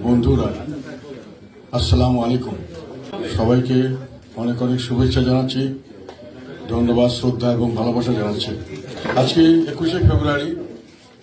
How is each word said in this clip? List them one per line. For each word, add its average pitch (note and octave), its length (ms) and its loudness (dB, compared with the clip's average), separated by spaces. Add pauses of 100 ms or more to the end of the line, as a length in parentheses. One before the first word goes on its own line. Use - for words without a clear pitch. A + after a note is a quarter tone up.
বন্ধুরা, A#2+ 500 2 (1160)
আসসালামু B2 500 2
আলাইকুম। A#2+ 340 -2 (800)
সবাইকে B2+ 500 4 (480)
অনেক A#2+ 260 -4
অনেক B2 200 0
শুভেচ্ছা B2+ 400 2
জানাচ্ছি, C3 580 0 (920)
ধন্যবাদ, A#2+ 420 4
শ্রদ্ধা B2 400 0
এবং A#2+ 240 0
ভালোবাসা A#2 380 0
জানাচ্ছি। G#2 380 -2 (640)
আজকে C3+ 260 4 (300)
একুশে E3 260 -2
ফেব্রুয়ারি, D3+ 580 2 (680)